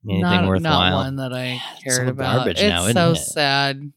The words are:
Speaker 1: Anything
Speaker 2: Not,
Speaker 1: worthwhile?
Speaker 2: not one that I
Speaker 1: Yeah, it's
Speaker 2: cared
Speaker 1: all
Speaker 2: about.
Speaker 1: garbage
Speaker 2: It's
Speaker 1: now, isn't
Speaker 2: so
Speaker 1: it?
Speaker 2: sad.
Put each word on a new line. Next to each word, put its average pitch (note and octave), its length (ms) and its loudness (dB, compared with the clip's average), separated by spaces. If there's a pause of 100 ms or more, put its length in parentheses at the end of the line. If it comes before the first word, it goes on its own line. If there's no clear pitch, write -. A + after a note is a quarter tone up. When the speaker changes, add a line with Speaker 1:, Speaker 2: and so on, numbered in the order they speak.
Speaker 1:
Anything G#2 180 -2
Speaker 2:
Not, F3 260 2
Speaker 1:
worthwhile? D#3 420 2
Speaker 2:
not F#2+ 140 0
one C3+ 120 -6
that C3 160 -6
I B2+ 140 -6
Speaker 1:
Yeah, B2+ 140 -6 (140)
it's - 100 -20 (120)
Speaker 2:
cared B2+ 100 0
Speaker 1:
all B2+ 60 0
Speaker 2:
about. C3 260 -2
Speaker 1:
garbage A2+ 200 0
Speaker 2:
It's G#2 100 2
Speaker 1:
now, F2 160 2
isn't A#2 100 2
Speaker 2:
so E3+ 180 4
Speaker 1:
it? E3 40 2
Speaker 2:
sad. C#3 800 -2